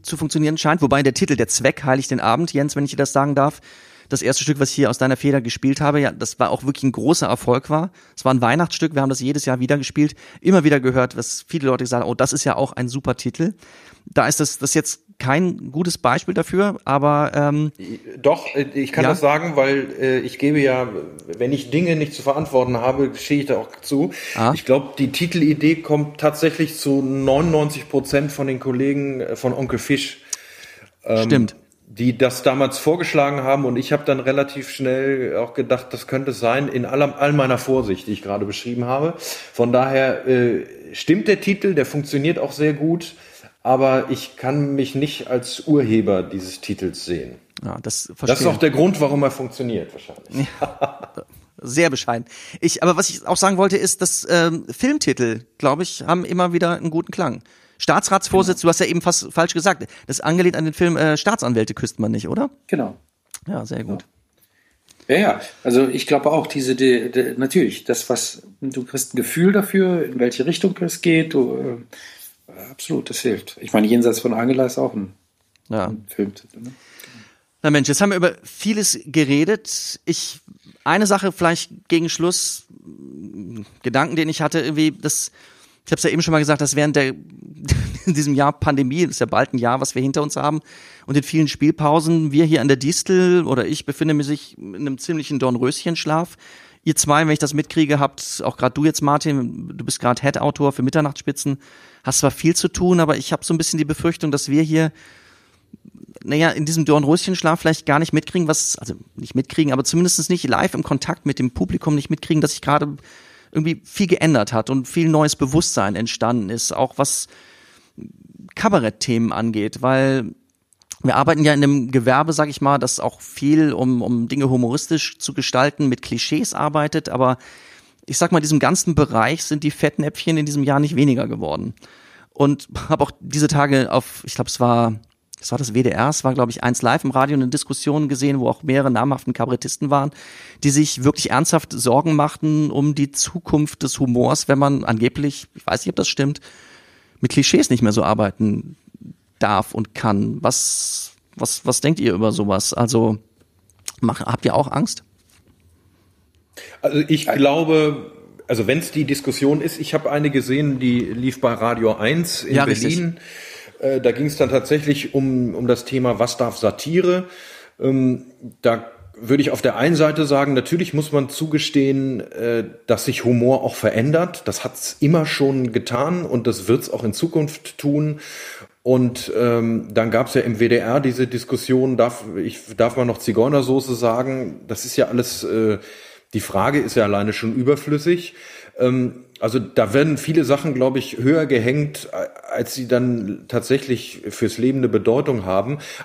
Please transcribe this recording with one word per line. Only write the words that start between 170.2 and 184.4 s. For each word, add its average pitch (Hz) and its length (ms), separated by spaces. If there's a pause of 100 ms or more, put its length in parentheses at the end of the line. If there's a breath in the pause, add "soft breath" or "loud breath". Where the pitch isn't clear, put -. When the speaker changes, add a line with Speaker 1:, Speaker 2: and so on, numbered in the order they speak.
Speaker 2:
sagen, 139 280
natürlich 160 400
muss 147 180
man 139 180
zugestehen, 135 920 (120)
äh, 117 340 (220)
dass 110 180
sich 123 200
Humor 123 380
auch - 120
verändert. 151 680
Das - 180
hat's - 360
immer 156 260
schon 135 460
getan 151 520
und 117 240
das 110 200
wird's 120 220
auch 120 140
in 107 100
Zukunft - 640
tun. 151 420 (640 loud breath)
Und, 127 540
ähm, 117 560
dann 113 180
gab's 117 220
ja 127 80
im 120 180
W 117 80
D 117 80
R 117 240
diese 127 260
Diskussion, 127 680
darf, 117 300 (100)
ich, 104 240 (160)
darf 117 220
man 123 100
noch 113 100
Zigeunersoße 127 800
sagen? 120 720